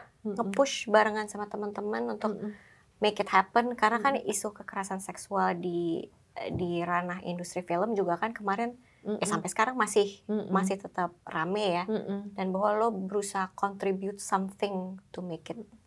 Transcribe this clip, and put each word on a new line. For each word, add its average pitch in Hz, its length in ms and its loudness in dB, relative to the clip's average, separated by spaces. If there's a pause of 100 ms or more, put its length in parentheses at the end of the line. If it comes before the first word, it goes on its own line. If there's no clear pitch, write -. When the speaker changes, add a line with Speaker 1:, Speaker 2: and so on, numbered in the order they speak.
(220)
Speaker 1:
Mm-mm. 208 160 -4
Speaker 2:
nge-push 240 480 0
barengan 214 400 4
sama 202 240 -8
teman-teman 208 640 -4
untuk 214 240 -2
Speaker 1:
Mm-mm. 208 160 -6 (480)
Speaker 2:
make 208 160 2
it 202 160 -2
happen, 233 400 4
karena 226 240 4
kan 269 160 2
Speaker 1:
Mm-mm. - 160 -2
Speaker 2:
isu 208 240 -4
kekerasan 196 480 -6
seksual 185 560 0
di, 170 480 -2 (480)
di 175 320 -2
ranah 175 400 0
industri 175 400 -6
film 196 320 2
juga 175 180 4
kan 220 140 0
kemarin, 226 480 -2 (260)
Speaker 1:
Mm-mm. 214 160 -2
Speaker 2:
ya 180 80 2
sampai 190 220 -2
sekarang 247 260 2
masih, 208 540 2
Speaker 1:
Mm-mm. 208 180 -2
Speaker 2:
masih 190 320 2
tetap 175 320 -4 (140)
rame 175 560 0
ya. - 20 -8
Speaker 1:
Mm-mm. 202 480 -4
Speaker 2:
Dan 185 220 -2
bahwa 208 240 4
lo 226 160 4
berusaha 190 640 -2
contribute 196 640 -2
something 190 720 -2 (160)
to - 80 -10
make 170 320 -8
it 233 80 -12 (260)